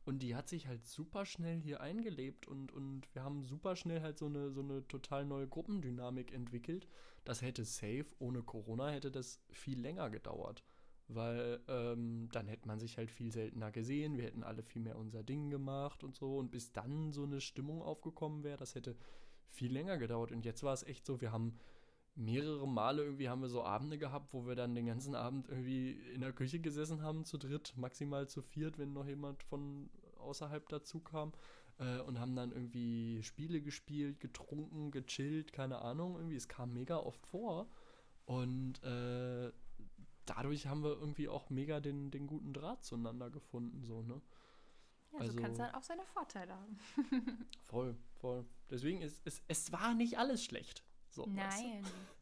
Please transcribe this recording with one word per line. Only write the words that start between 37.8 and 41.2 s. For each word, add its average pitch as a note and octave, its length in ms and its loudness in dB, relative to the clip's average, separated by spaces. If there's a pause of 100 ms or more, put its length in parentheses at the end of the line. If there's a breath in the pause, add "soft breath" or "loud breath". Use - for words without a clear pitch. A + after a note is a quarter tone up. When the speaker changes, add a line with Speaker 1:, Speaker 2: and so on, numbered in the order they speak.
Speaker 1:
und, B2+ 580 2
äh, B2 680 0 (720)
dadurch C#3+ 420 2
haben D3 160 2
wir D3+ 80 6
irgendwie D3 380 0